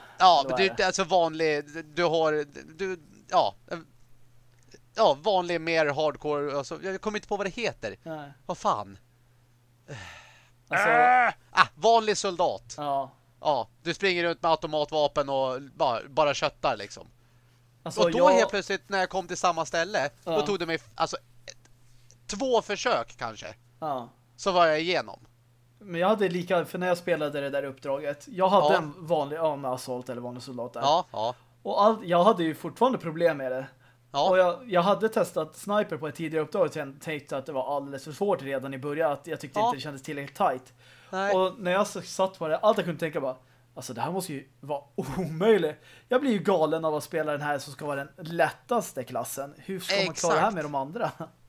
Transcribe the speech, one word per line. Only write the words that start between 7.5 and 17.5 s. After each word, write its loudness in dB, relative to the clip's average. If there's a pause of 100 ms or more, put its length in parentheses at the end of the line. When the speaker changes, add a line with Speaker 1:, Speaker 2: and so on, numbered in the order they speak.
Speaker 2:
Nej. -12 (140)
Speaker 1:
Vad -8
fan? -2 (1700)
Speaker 2:
Alltså 0
Speaker 1:
Ah, 6 (200)
ah, 4
vanlig 4
soldat. -4
Speaker 2:
Ja. -4 (300)
Speaker 1:
Ja, 0 (160)
du -2
springer 0
runt -2
med 4
automatvapen 0
och -2
bara, -2
bara 2
köttar, -2
liksom. -14 (760)